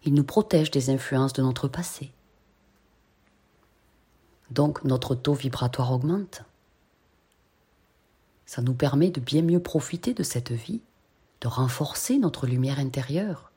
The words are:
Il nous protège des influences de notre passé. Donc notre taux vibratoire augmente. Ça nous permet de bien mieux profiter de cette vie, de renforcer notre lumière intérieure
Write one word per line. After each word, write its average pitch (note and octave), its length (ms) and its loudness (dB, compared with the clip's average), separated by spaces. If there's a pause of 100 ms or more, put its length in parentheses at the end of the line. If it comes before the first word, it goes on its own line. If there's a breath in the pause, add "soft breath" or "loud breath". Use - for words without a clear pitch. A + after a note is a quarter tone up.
Il C#3+ 100 4
nous D3 80 6
protège D#3+ 480 4
des C3+ 200 0
influences C3 420 0
de C3+ 100 0
notre C3 240 0
passé. C#3 460 -8 (2500)
Donc D3 320 0
notre C3 320 0
taux C#3+ 180 0
vibratoire B2+ 560 -2
augmente. D#3+ 540 -2 (2000)
Ça - 160 -6
nous B2+ 120 0
permet C#3+ 360 4
de E3 100 -6
bien C#3+ 220 2
mieux E3+ 180 4
profiter E3+ 540 -4
de F#3+ 80 -4
cette B2 300 -4
vie, F3+ 300 -6 (580)
de B2 80 -4
renforcer C3 720 -2
notre F3 280 0
lumière B2+ 320 0
intérieure C#3 800 -4